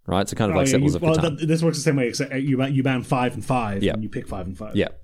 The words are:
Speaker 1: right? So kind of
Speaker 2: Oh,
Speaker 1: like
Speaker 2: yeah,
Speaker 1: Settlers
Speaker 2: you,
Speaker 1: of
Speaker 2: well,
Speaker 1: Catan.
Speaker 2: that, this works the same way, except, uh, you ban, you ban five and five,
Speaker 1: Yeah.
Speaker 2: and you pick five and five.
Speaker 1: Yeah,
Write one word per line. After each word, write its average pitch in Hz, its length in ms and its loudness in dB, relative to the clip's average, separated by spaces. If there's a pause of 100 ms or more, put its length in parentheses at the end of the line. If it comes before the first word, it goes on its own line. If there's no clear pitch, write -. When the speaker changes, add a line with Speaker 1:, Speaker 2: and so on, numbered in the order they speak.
Speaker 1:
right? 95 220 2
So - 80 -8
kind 104 160 2
of 87 60 2
Speaker 2:
Oh, - 20 4
Speaker 1:
like 92 80 2
Speaker 2:
yeah, - 40 2
Speaker 1:
Settlers 143 200 4
Speaker 2:
you, 85 60 0
Speaker 1:
of - 60 -2
Speaker 2:
well, 160 120 4
Speaker 1:
Catan. 156 240 0
Speaker 2:
that, 165 80 -4
this 160 160 2
works 165 140 2
the - 60 -6
same 151 120 4
way, 127 140 2
except, 135 240 -4
uh, - 20 -6
you 135 220 0
ban, 135 160 0
you 135 100 4
ban 127 200 0
five 123 320 0
and 107 100 -8
five, 107 380 -2
Speaker 1:
Yeah. 95 100 2
Speaker 2:
and 110 100 -4
you 107 60 -6
pick 120 180 -8
five 92 200 -8
and 90 100 -10
five. - 180 -10
Speaker 1:
Yeah, 95 120 2 (160)